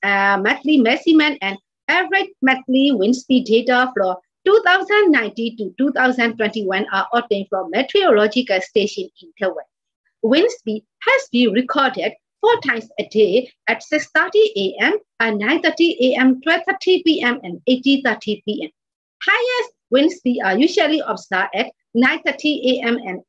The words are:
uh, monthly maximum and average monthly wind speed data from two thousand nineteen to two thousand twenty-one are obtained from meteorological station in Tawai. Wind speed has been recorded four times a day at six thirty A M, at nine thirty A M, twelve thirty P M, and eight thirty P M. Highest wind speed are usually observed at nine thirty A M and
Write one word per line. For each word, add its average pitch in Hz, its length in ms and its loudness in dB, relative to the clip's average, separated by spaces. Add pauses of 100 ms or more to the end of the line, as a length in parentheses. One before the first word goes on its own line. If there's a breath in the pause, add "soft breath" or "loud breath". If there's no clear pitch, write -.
uh, 196 400 0
monthly 269 360 0
maximum 302 640 2
and 196 160 -6 (280)
average 370 440 0 (100)
monthly 262 520 2
wind 220 220 2
speed 254 300 0
data 247 500 2
from 185 220 -2 (280)
two 415 200 4
thousand 381 480 2
nineteen 226 460 -2
to 190 200 -8
two 269 140 0
thousand 254 460 0
twenty-one 208 540 -2
are 190 200 -2
obtained 202 380 -2
from 185 200 -6
meteorological 220 920 0
station 196 460 -4 (120)
in 180 200 -20
Tawai. 170 220 -4 (600)
Wind 302 280 2
speed 220 320 -8 (200)
has 539 280 0
been 240 220 2
recorded 254 640 -2 (260)
four 453 220 2
times 233 260 -4 (100)
a - 100 -6
day 214 440 2 (160)
at 233 140 -4
six 302 320 -4
thirty 381 420 2
A 196 260 -4
M, 302 120 2 (260)
at 226 160 -2
nine 247 240 -2
thirty 311 540 0
A - 40 0
M, 262 220 4
twelve 330 260 0
thirty 370 380 0
P 320 160 2
M, 240 240 -2
and 175 240 -12
eight 254 160 0 (180)
thirty 214 440 -4
P 208 180 -6
M. 151 60 -12 (520)
Highest 494 520 -2 (160)
wind 285 200 4
speed 254 320 -4
are 190 160 0
usually 311 480 2
observed 196 480 -4
at 226 160 -4 (240)
nine 269 300 2
thirty 277 560 -2
A 233 80 -4
M 240 80 0
and 185 320 -10